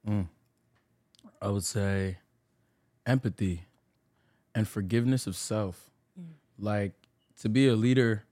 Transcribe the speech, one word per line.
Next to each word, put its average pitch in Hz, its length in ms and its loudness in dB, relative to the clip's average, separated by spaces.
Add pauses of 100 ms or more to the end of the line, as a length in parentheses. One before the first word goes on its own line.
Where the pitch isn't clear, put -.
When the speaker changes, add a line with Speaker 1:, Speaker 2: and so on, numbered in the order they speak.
Speaker 1:
Mm. 101 220 0 (1120)
I 101 60 -4
would 101 160 -2
say 98 540 -2 (880)
empathy 95 580 -2 (880)
and 110 140 0
forgiveness 117 580 0
of 95 80 -6
self. 101 560 -6 (300)
Speaker 2:
Mm. 175 40 -16 (340)
Speaker 1:
Like, 101 340 -2 (480)
to 113 80 -2
be 131 200 4
a 117 60 6
leader 117 580 2